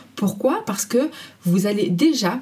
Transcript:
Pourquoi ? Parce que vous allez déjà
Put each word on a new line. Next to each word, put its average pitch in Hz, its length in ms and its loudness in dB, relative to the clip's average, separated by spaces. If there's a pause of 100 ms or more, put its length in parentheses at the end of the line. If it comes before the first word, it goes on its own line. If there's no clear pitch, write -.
(160)
Pourquoi ? 269 500 0
Parce - 200 -4
que 269 240 0 (360)
vous 180 200 2
allez 208 240 0
déjà 233 520 2